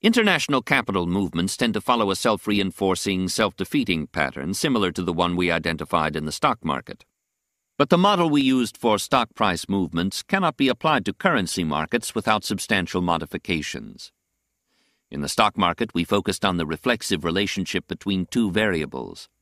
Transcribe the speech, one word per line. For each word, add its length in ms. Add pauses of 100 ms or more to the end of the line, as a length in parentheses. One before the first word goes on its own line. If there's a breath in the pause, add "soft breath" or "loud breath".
International 600
capital 440
movements 500
tend 200
to 60
follow 300
a 40
self-reinforcing, 1120
self-defeating 760
pattern 460
similar 380
to 120
the 100
one 220
we 160
identified 640
in 100
the 60
stock 340
market. 400 (720)
But 120
the 80
model 320
we 120
used 340
for 240
stock 340
price 360
movements 520
cannot 360
be 100
applied 380
to 80
currency 500
markets 500
without 300
substantial 580
modifications. 1080 (1000)
In 120
the 80
stock 280
market, 360
we 100
focused 400
on 140
the 80
reflexive 580
relationship 640
between 380
two 260
variables, 800 (120)